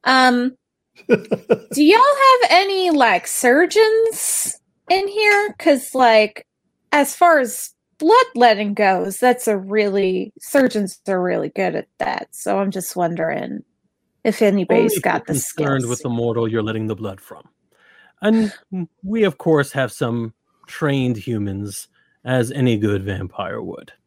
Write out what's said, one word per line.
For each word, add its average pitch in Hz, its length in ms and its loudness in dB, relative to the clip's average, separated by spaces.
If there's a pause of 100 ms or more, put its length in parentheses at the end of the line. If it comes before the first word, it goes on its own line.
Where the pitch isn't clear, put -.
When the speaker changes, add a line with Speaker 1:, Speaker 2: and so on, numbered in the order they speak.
Speaker 1:
Um, 254 520 2 (260)
Speaker 2:
<laughs> - 260 -20
Speaker 1:
do - 760 -2
y'all 392 160 6
have 523 500 4
any, 381 420 2
like, 226 360 2
surgeons 440 1300 0 (300)
in 392 180 0
here? 415 500 0
'Cause, 285 380 0
like, 220 500 2 (460)
as 285 240 2
far 339 240 4
as - 340 -6 (240)
bloodletting 240 760 4
goes, 190 460 0
that's 247 280 2
a 208 100 0
really, 196 840 -2
surgeons 220 680 -2
are 185 140 -2
really 170 280 -2
good 180 260 -4
at - 120 -8 (120)
that. - 320 -6
So 196 280 -4
I'm 196 120 -2
just 190 240 -10
wondering 165 680 -6 (600)
if 220 180 -2
anybody's 202 500 2
Speaker 3:
Only 202 40 -2
if 180 80 -4
Speaker 1:
got 165 100 0
Speaker 3:
you're 170 60 -2
Speaker 1:
the - 140 -12
Speaker 3:
concerned 139 500 -4
Speaker 1:
skills. 117 60 -6
Speaker 3:
with 123 120 -6
the 131 80 -8
mortal 117 380 -2
you're 110 160 -4
letting 110 240 -6
the 110 80 -6
blood 98 260 -12
from. - 260 -20 (720)
And 220 300 0 (520)
we, 214 200 -2
of 180 140 0
course, 151 340 2
have 131 200 -4
some 117 420 -6 (340)
trained 135 500 -2
humans, 101 680 -8 (360)
as 127 280 -2
any 127 260 0
good 101 260 -2
vampire 98 580 -8
would. - 300 -14 (160)